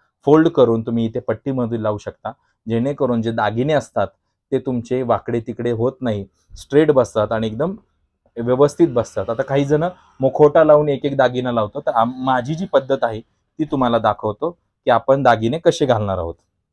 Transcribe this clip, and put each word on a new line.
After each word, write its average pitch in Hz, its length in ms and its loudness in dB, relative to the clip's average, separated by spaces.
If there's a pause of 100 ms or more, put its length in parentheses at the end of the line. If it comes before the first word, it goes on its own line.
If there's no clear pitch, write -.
(280)
फोल्ड 160 220 6
करून 117 320 2
तुम्ही 117 240 -4
इथे 113 140 -6
पट्टीमध्ये 117 640 -6
लावू 107 140 -2
शकता, 107 360 -12 (340)
जेणेकरून 123 540 -2
जे 113 100 -2
दागिने 113 420 -2
असतात 117 340 -2 (440)
ते 135 80 0
तुमचे 127 440 -4
वाकडे 117 360 -2
तिकडे 120 320 -6
होत 117 200 -2 (100)
नाही, 104 260 -4 (280)
स्ट्रेट 151 360 2
बसतात 113 400 0
आणि 113 160 -2
एकदम 143 280 -4 (640)
व्यवस्थित 135 520 2
बसतात. 113 400 -4
आता 117 140 -4
काही 139 220 0
जण 151 180 0 (360)
मुखवटा 147 440 4
लावून 151 260 6
एक 139 160 -4
एक 139 120 -2
दागिना 127 340 0
लावतो, 110 280 -2
तर 143 120 -6
आम-, 120 260 0
माझी 131 380 -2
जी 185 100 -6
पद्धत 135 380 0
आहे 113 160 -4
ती - 460 -10
तुम्हाला 127 340 0
दाखवतो 107 520 -2
की - 400 -6
आपण 135 320 2
दागिने 120 360 2
कसे 156 260 0
घालणार 104 320 0
आहोत. 82 180 -6 (380)